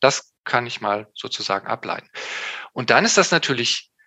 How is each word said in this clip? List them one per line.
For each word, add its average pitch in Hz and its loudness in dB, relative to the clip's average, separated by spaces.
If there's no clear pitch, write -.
Das - 2
kann 123 -2
ich - -10
mal 104 -2
sozusagen - -4
ableiten. - -6
Und 120 0
dann 135 6
ist 226 2
das 185 6
natürlich 127 0